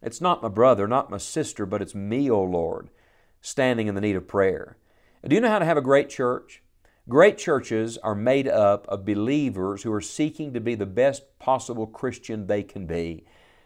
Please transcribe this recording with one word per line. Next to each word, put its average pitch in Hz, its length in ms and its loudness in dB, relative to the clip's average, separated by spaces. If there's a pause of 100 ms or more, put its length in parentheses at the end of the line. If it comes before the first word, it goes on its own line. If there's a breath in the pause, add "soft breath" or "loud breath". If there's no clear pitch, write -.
"It's - 180 -12
not 175 220 -2
my 113 80 -6
brother, 104 380 4
not 123 240 -2
my 107 60 -8
sister, 107 500 -6
but 101 160 -4
it's 90 100 -10
me, 110 360 -2
O 104 120 4
Lord, 90 480 -2 (500)
standing 123 460 0
in 104 80 -2
the 98 80 -4
need 104 140 2
of 90 120 -6
prayer." 95 500 0 (480)
Do 139 100 2
you 220 60 4
know 240 80 4
how 214 100 2
to 170 60 0
have 160 120 2
a 143 40 2
great 139 280 4
church? - 540 -4 (440)
Great 160 300 6
churches 117 600 -2
are 107 160 -4
made 127 320 0
up 101 420 4
of 98 160 -6
believers 104 800 0
who 113 100 -2
are 104 80 -2
seeking 151 520 -4
to 123 60 -4
be 117 160 -2
the 104 120 -4
best 123 360 0 (160)
possible 117 460 -2
Christian 110 600 -8
they 104 160 0
can 98 220 -14
be. 82 380 -6 (420 soft breath)